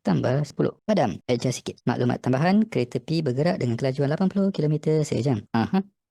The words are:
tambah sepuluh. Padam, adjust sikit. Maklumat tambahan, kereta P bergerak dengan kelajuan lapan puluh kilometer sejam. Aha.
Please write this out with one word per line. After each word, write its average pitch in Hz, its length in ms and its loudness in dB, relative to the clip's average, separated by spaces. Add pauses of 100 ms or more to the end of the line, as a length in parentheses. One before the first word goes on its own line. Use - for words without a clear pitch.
tambah 135 400 2
sepuluh. - 400 -2
Padam, 147 480 0
adjust 123 320 -2
sikit. - 240 -12
Maklumat 123 320 0
tambahan, 180 480 2
kereta 127 320 -2
P 160 240 -4
bergerak 139 400 0
dengan 120 160 0
kelajuan 139 320 -2
lapan 190 160 0
puluh 196 240 0
kilometer 151 560 0
sejam. 117 320 0 (160)
Aha. 147 320 0 (240)